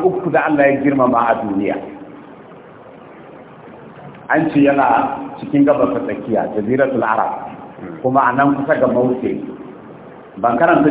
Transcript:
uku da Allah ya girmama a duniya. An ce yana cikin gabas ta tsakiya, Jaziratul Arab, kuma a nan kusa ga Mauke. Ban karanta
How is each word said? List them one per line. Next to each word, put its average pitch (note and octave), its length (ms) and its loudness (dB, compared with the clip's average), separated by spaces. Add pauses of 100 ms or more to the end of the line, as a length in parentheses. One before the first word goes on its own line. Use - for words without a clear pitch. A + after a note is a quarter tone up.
uku F3 260 0
da D3 140 2
Allah C#3+ 260 4
ya C3+ 140 0
girmama B2+ 400 2
a A#2 160 2
duniya. G2 340 -2 (2500)
An D#3 220 0
ce C#3+ 140 2
yana C#3 240 4 (500)
cikin C#3+ 300 2
gabas B2+ 240 2
ta A#2 160 -4
tsakiya, G2+ 480 -2
Jaziratul A#2 480 0
Arab, A2 280 0 (680)
kuma C3 220 2
a B2 80 2
nan C#3 240 2
kusa D3+ 240 -2
ga C3 80 2
Mauke. A#2+ 480 0 (1040)
Ban A#2+ 180 0
karanta D#3 320 4